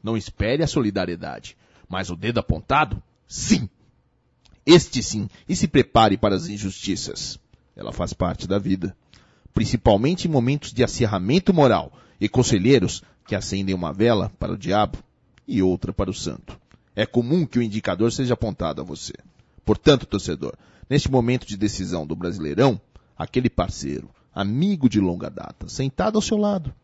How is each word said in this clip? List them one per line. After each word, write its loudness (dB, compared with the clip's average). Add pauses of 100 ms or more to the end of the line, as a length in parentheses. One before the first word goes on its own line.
Não -2
espere -2
a 0
solidariedade. -4 (320)
Mas -6
o -8
dedo -2
apontado, -2 (240)
sim! 0 (960)
Este 6
sim. -4 (200)
E 0
se 0
prepare 4
para 0
as -4
injustiças. -8 (360)
Ela -10
faz -4
parte -4
da 0
vida. -2 (560)
Principalmente 2
em 0
momentos 0
de 2
acirramento 2
moral 4 (280)
e 0
conselheiros 4 (240)
que -4
acendem -2
uma -4
vela 2
para -4
o -6
diabo 0 (480)
e 0
outra 0
para -2
o -6
santo. -12 (340)
É 0
comum 2
que -2
o 2
indicador 0
seja 0
apontado -4
a -8
você. -14 (500)
Portanto, 4
torcedor, -6 (340)
neste 0
momento 2
de -10
decisão -4
do -6
Brasileirão, 0 (360)
aquele -2
parceiro, -6 (240)
amigo 0
de 2
longa -2
data, -16
sentado -4
ao 0
seu -2
lado -2